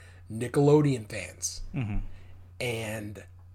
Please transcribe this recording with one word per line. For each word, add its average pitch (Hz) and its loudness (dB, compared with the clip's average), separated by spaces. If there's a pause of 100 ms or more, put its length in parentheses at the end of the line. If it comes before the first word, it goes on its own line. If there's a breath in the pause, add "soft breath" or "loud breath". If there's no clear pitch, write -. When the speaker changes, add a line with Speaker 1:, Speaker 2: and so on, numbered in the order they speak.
(300 soft breath)
Speaker 1:
Nickelodeon 135 4
fans. - -8 (120)
Speaker 2:
Mm-hmm. 104 -2 (600 soft breath)
Speaker 1:
And 110 -6 (320)